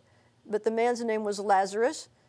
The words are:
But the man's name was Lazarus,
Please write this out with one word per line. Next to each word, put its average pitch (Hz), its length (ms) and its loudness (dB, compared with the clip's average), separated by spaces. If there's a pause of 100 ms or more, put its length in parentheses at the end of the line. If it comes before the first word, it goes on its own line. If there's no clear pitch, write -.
(480)
But 214 160 -4
the - 60 0
man's 233 340 2
name 220 200 -2
was 202 160 -4
Lazarus, 202 720 0 (200)